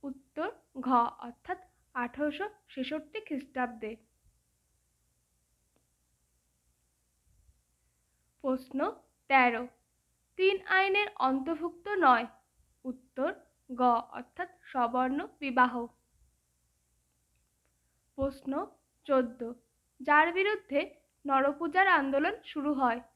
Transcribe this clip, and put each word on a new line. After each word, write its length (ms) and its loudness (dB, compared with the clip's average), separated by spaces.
উত্তর 440 -8
ঘ 20 -2
অর্থাৎ 320 -10
আঠারোশো 520 -4
ছেষট্টি 540 -8
খ্রিস্টাব্দে। 640 -8
প্রশ্ন 340 -4
তেরো, 320 4
তিন 180 4
আইনের 300 2
অন্তর্ভুক্ত 580 -4
নয়? 200 4
উত্তর 460 -6
গ 20 2
অর্থাৎ 320 -12
সবর্ণ 460 0
বিবাহ। 320 2
প্রশ্ন 340 -4
চোদ্দ, 340 0
যার 260 6
বিরুদ্ধে 420 0
নরপূজার 640 2
আন্দোলন 340 0
শুরু 180 -2
হয়? 200 0